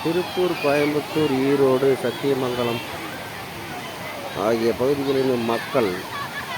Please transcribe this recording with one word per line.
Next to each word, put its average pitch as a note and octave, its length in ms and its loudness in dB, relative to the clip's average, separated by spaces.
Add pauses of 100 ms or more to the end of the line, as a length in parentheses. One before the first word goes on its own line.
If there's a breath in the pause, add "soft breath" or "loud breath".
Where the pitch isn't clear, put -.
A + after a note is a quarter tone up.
திருப்பூர், F3 600 0
கோயம்புத்தூர், D3 680 2 (160)
ஈரோடு, C#3 400 6 (140)
சத்தியமங்கலம் B2 800 0 (1600)
ஆகிய A2+ 320 4
பகுதிகளின் C3+ 720 2
மக்கள் A#2 400 0 (680)